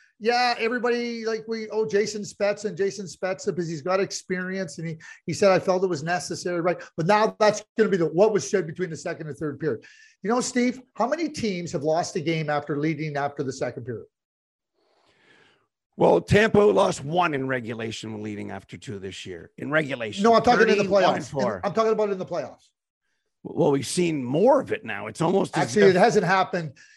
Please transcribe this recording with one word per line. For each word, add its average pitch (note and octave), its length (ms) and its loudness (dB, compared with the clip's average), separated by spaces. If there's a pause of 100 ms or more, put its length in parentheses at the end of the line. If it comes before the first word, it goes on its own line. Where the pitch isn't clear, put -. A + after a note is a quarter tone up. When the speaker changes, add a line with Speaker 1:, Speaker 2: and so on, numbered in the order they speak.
(180)
Speaker 1:
yeah, A#3+ 400 2
everybody, A#3+ 680 -2
like, A3 200 -4
we, A3 220 -6
oh, G#3+ 180 -2
Jason G#3 360 0
Spezza G3+ 440 -4
and F3+ 100 -8
Jason G3 280 -2
Spezza, F#3+ 420 -6
because F3 220 -2
he's D#3+ 140 -6
got F#3 180 0
experience. F#3 800 -6
And E3 100 -8
he, D#3+ 80 -8 (300)
he F3 80 -4
said, G3 160 4
"I F#3 80 6
felt F#3 260 0
it F#3+ 40 2
was D#3 140 -4
necessary," F3 600 -4
right? F3 180 0 (160)
But D#3+ 100 -2
now G#3+ 320 4
that's G#3+ 240 4 (140)
gonna G#3 140 4
be F#3+ 80 2
the, E3 80 2
what F#3 260 4
was G3+ 160 0
said F3+ 180 0
between E3+ 220 -6
the D#3+ 80 -10
second E3 300 -10
and D3 100 -10
third D3 240 -8
period. C#3 240 -4 (380)
You F#3+ 80 -2
know, B3 100 2
Steve, B3 400 0 (140)
how A3 120 0
many D#4 220 -2
teams F#3+ 440 -6
have D3+ 100 -4
lost D#3 340 -2
a F#3 40 -6
game D#3 280 -2
after D3 300 -2
leading D3+ 400 -4
after C#3+ 240 -4
the C3 100 -6
second B2+ 320 -8
period? A2+ 220 -10 (1900)
Speaker 2:
Well, E3+ 280 4
Tampa G#3 360 4
lost F#3+ 460 4
one E3 300 0
in C3 120 -4
regulation A2+ 760 -6
leading G#2 280 -8
after G2 280 -14
two G2+ 200 -12
this F#2+ 280 -12
year. E2+ 320 -14
In B2+ 120 -10
regulation. D#3 540 -2
Speaker 1:
No, A#3 100 8
I'm A3 80 6
talking A3+ 280 6
in G3+ 80 4
the G3 60 2
playoffs. F3+ 400 2
Speaker 2:
Thirty-one C#3 180 -4
four. A2+ 140 0
Speaker 1:
In, F#2 80 -10
I'm G3 100 -4
talking A3 180 2
about G#3+ 160 0
in G3 100 -4
the F3+ 60 -8
playoffs. - 440 -10 (720)
Speaker 2:
Well, D3 300 2
we've C#3 140 0
seen E3 380 -2
more G3 340 4
of - 140 -6
it - 140 -6
now. G#2 200 -8
It's G#2+ 140 -8
almost E3 360 0
as F3 80 2
Speaker 1:
Actually, G3 260 6
Speaker 2:
if F3+ 60 6
Speaker 1:
it - 20 4
hasn't G3+ 260 6
happened. F3+ 480 0 (240)